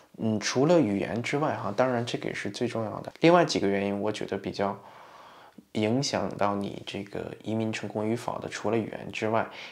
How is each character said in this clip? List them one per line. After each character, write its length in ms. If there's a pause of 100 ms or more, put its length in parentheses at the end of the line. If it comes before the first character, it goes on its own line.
(180)
嗯， 200
除 280
了 120
语 200
言 240
之 160
外 180
哈， 180
当 160
然 140
这 140
个 100
也 60
是 160
最 180
重 160
要 160
的。 100 (100)
另 120
外 140
几 120
个 80
原 200
因 120
我 140
觉 140
得 100
比 160
较 260 (920)
影 300
响 340
到 180
你 320
这 180
个 380
移 120
民 180
成 160
功 180
与 100
否 240
的， 80
除 220
了 60
语 140
言 220
之 160
外， 200 (240)